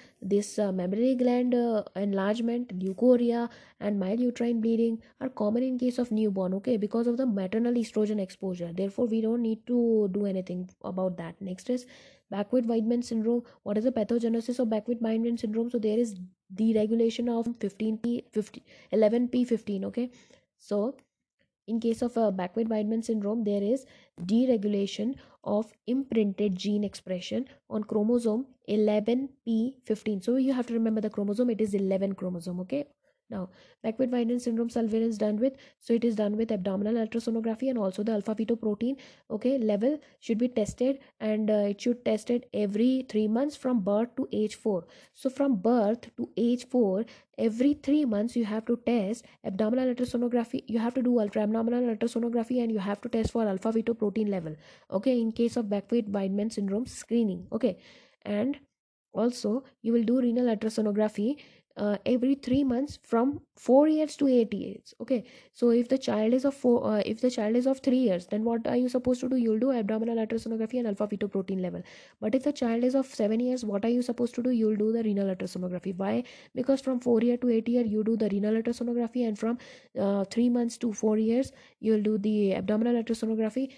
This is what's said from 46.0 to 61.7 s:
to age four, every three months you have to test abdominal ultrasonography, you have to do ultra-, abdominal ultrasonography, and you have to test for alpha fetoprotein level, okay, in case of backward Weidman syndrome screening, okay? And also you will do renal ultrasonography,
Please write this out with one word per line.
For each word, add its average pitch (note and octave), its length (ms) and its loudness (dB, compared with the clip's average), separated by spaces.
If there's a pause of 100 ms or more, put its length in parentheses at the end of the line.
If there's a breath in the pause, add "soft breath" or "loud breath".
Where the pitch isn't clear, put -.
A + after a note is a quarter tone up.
to A#3 100 -6 (100)
age A#3+ 280 0
four, A3 400 2 (320 loud breath)
every A3+ 380 2
three D4 280 2
months G#3+ 320 0
you A#3 100 2
have G#3+ 200 -4
to A#3+ 120 0 (100)
test A3+ 380 0 (180 loud breath)
abdominal A3+ 500 0
ultrasonography, B3 720 -2
you A3 140 -2
have A#3 160 -2
to C4 80 0
do A#3+ 160 4
ultra-, G#3 240 0
abdominal A3+ 400 0
ultrasonography, A#3 800 -2
and A3+ 80 0
you G#3+ 80 0
have G3+ 220 -4
to A#3+ 80 -8
test A3 220 -2
for A3+ 160 0
alpha G3 240 -2
fetoprotein A3 580 0
level, D#3+ 260 -4 (340 loud breath)
okay, A#3+ 320 2
in A3+ 100 0
case A#3 240 0
of G#3+ 140 -2
backward G#3+ 380 0
Weidman G3+ 440 -2
syndrome G3+ 360 -2
screening, G#3 640 -2
okay? A3+ 260 0 (480 loud breath)
And G#3+ 340 -2 (540)
also A#3 520 -2 (180 loud breath)
you A3+ 100 0
will A#3+ 100 4
do A#3+ 160 4
renal A#3+ 360 2
ultrasonography, G#3+ 800 0 (400 loud breath)